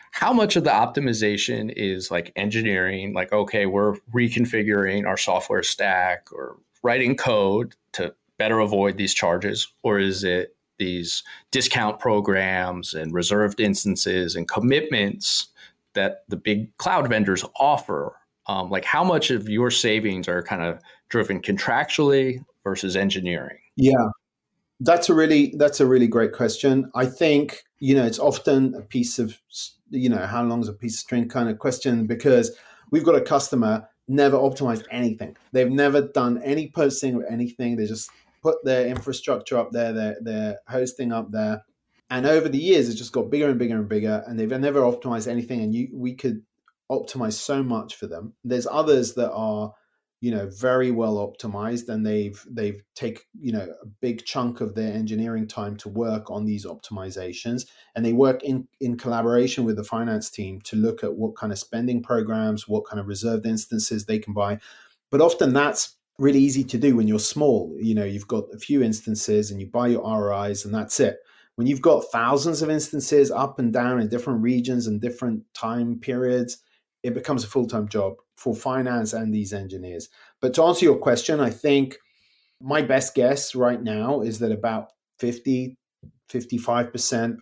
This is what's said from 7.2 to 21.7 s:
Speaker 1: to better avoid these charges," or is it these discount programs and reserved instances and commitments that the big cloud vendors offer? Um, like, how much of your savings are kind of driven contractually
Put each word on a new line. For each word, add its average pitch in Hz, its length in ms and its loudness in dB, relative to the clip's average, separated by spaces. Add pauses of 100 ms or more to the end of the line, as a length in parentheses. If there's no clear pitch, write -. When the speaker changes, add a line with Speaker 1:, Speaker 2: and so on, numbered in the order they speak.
Speaker 1:
to - 220 -6 (220)
better 110 220 2
avoid 101 380 2
these 98 160 0
charges," 95 580 0 (100)
or 107 160 2
is 98 280 0
it 90 320 -2 (200)
these 90 460 -4 (280)
discount 117 460 0
programs 95 960 0
and 80 200 -6
reserved 101 480 2
instances 95 760 0
and 85 140 -6
commitments 117 960 0 (460)
that 98 340 -2
the 98 80 -6
big 107 400 -2
cloud 175 320 0
vendors 101 380 2 (100)
offer? 135 580 0 (340)
Um, 95 220 -4
like, 95 140 -2
how 160 220 0
much 170 260 2
of 110 160 -2
your 117 240 2
savings 107 560 0
are 87 160 -2
kind 90 200 -4
of 85 180 -4 (260)
driven 98 340 -2
contractually 135 1000 2 (220)